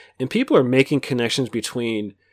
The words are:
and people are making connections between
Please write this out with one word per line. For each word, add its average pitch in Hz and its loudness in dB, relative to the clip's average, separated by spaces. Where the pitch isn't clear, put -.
and 131 -4
people 254 2
are 135 6
making 131 2
connections 120 -2
between 110 -4